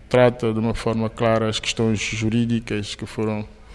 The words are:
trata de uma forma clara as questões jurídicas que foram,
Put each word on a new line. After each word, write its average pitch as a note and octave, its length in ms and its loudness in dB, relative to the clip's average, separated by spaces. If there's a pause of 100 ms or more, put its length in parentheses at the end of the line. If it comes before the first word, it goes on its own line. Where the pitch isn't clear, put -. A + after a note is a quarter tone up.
trata A#2+ 440 4
de A2 60 -2
uma A2 160 0
forma A2 360 -2
clara A2+ 380 2
as A2 120 -2
questões A2 400 0
jurídicas A2 920 -2
que - 100 -10
foram, G#2+ 420 -4 (280)